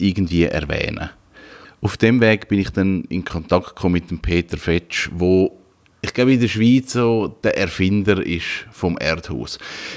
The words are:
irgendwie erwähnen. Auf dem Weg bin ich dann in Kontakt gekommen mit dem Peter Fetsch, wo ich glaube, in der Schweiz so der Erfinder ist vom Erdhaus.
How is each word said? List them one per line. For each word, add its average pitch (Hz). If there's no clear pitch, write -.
irgendwie 90
erwähnen. -
Auf -
dem 117
Weg 110
bin 101
ich 98
dann 95
in 90
Kontakt 87
gekommen 90
mit 87
dem 87
Peter 87
Fetsch, -
wo 92
ich -
glaube, 127
in 120
der 117
Schweiz 117
so 117
der -
Erfinder 95
ist -
vom 87
Erdhaus. 76